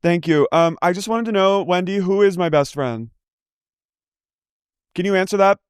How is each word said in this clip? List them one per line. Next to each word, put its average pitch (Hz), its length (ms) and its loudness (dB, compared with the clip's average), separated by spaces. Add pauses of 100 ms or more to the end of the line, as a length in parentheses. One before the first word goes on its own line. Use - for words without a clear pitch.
Thank 175 260 0
you. 151 240 4
Um, 165 300 0
I 175 100 0
just 196 160 -8
wanted 226 180 -4
to 226 60 -6
know, 196 300 2
Wendy, 180 340 -2
who 196 260 0
is 196 160 2
my 175 100 -2
best 147 260 0
friend? 117 360 -6 (1800)
Can 180 100 -4
you 196 100 0
answer 190 220 0
that? 196 220 4 (120)